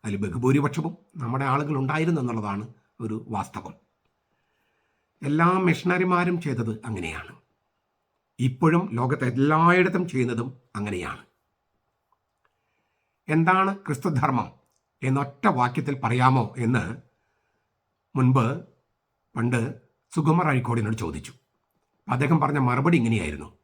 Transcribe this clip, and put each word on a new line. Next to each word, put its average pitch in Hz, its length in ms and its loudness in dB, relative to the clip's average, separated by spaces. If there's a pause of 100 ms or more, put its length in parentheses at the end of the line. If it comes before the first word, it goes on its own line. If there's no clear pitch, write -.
അതിൽ 101 120 -4
ബഹുഭൂരിപക്ഷവും 135 760 0 (220)
നമ്മുടെ 127 280 -4
ആളുകൾ 143 340 -2
ഉണ്ടായിരുന്നു 156 420 0
എന്നുള്ളതാണ് 107 460 -4 (340)
ഒരു 113 280 -8
വാസ്തവം. 98 460 -8 (1500)
എല്ലാ 151 240 4 (200)
മിഷണറിമാരും 180 800 2
ചെയ്തത് 113 280 -2 (120)
അങ്ങനെയാണ്. 87 480 -8 (1040)
ഇപ്പോഴും 165 440 2 (100)
ലോകത്ത് 127 320 -2
എല്ലായിടത്തും 170 840 4
ചെയ്യുന്നതും 123 400 -2 (280)
അങ്ങനെയാണ്. 101 460 -6 (2000)
എന്താണ് 185 420 4 (160)
ക്രിസ്തുധർമ്മം 135 600 -2 (540)
എന്നൊറ്റ 135 440 -2
വാക്യത്തിൽ 127 540 0
പറയാമോ 127 580 2
എന്ന് 117 240 0 (1300)
മുൻപ് 127 300 4 (880)
പണ്ട് 120 260 0 (540)
സുകുമാർ 160 340 2
അഴീക്കോടിനോട് 117 480 -2
ചോദിച്ചു. 80 360 -8 (760)
അദ്ദേഹം 139 320 2
പറഞ്ഞ 143 180 0
മറുപടി 135 380 2
ഇങ്ങനെയായിരുന്നു. 87 520 -2 (160)